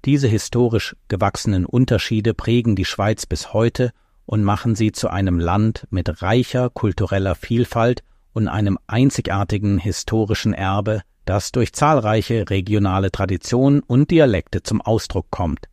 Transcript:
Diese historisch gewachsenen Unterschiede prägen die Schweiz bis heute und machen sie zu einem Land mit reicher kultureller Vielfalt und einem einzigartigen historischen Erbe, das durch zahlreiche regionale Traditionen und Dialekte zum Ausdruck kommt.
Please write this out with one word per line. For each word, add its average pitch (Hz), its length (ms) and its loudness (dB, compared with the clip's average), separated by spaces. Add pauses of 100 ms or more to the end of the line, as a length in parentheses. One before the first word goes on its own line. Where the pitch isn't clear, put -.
Diese 139 220 2
historisch 113 680 0 (140)
gewachsenen 101 560 0
Unterschiede 113 680 0
prägen 113 420 0
die 90 100 -2
Schweiz 104 400 -2
bis - 280 -8
heute 117 380 0 (340)
und 107 180 0
machen 104 320 0
sie 110 160 2
zu - 180 -4
einem 90 300 0
Land 101 500 0
mit 85 320 -4
reicher 123 480 0
kultureller 95 680 -2
Vielfalt 117 680 0 (300)
und 110 140 0
einem 101 400 -2
einzigartigen 101 920 0
historischen 104 760 -2
Erbe, 101 480 -2 (240)
das 101 260 -2
durch 135 220 0
zahlreiche 110 760 2
regionale 98 640 0
Traditionen 123 680 2
und 135 300 2
Dialekte 123 520 2
zum - 180 -2
Ausdruck - 500 -2
kommt. 80 420 -6